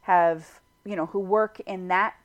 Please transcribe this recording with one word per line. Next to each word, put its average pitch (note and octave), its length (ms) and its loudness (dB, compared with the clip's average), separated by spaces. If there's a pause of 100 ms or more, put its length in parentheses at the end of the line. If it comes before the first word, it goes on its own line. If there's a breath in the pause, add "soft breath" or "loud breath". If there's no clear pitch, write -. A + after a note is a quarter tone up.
have, E3+ 580 2 (240)
you G3+ 120 -8
know, E3 100 -4
who G3 120 -6
work G#3 480 0
in F#3 220 -10
that F#3+ 360 0